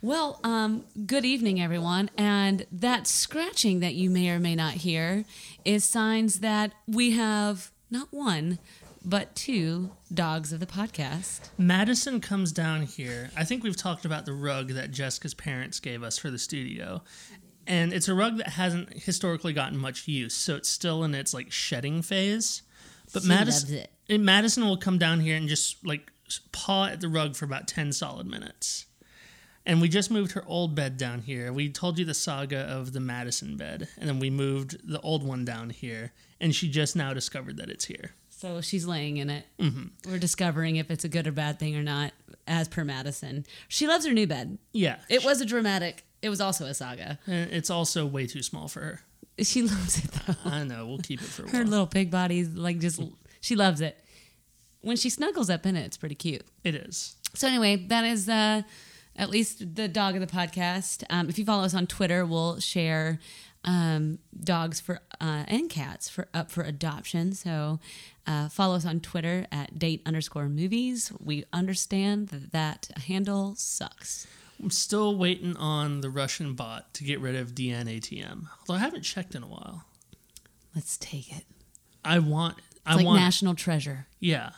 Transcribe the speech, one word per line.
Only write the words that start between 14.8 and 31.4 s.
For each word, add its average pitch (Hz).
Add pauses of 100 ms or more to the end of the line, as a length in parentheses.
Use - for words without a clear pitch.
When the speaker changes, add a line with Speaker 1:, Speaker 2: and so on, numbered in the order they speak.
Speaker 2:
Jessica's 135
parents 131
gave 120
us 113
for 151
the 123
studio. 131 (680)
And 175
it's 180
a 190
rug 220
that 220
hasn't 175
historically 170
gotten 143
much 131
use, 131
so -
it's 143
still 165
in 151
its, 139
like, 123
shedding 143
phase. 202 (500)
But 185
Speaker 1:
She 185
Speaker 2:
Madis- 180
Speaker 1:
loves 147
it. - (180)
Speaker 2:
and 208
Madison 214
will 185
come 185
down 165
here 160
and 156
just, -
like, 151 (160)
s-, - (140)
paw 196
at 175
the 175
rug 156
for 156
about 143
ten 147
solid 139
minutes. - (760)
And 165
we 170
just 190
moved 202
her 196
old 170
bed 135
down 123
here. 123